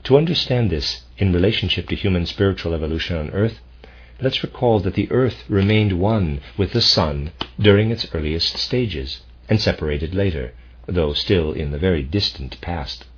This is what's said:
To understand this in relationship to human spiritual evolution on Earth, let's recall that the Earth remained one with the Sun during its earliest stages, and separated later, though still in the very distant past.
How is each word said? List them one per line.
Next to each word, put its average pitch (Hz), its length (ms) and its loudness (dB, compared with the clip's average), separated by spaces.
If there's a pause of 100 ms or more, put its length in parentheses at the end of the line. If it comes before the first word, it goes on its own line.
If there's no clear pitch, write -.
To 131 120 6
understand 131 540 2
this - 320 -4 (160)
in 95 140 2
relationship 92 560 0
to 80 60 -2
human 90 300 0
spiritual 92 500 0
evolution 80 420 -4
on 76 140 -4
Earth, 107 300 -2 (600)
let's 127 220 -2
recall 113 380 2
that 90 140 -2
the - 180 -2
Earth 123 340 0
remained 101 540 2
one 92 400 0 (160)
with 95 160 0
the 117 80 2
Sun 76 520 0 (280)
during 104 300 6
its 117 240 -4
earliest 78 420 -2
stages, 90 640 -4 (280)
and - 120 4
separated 80 540 -2
later, 82 400 -2 (320)
though 85 260 0
still 82 400 2
in 76 180 -4
the 71 80 -4
very 85 240 2
distant 69 600 -4
past. 82 420 -8 (140)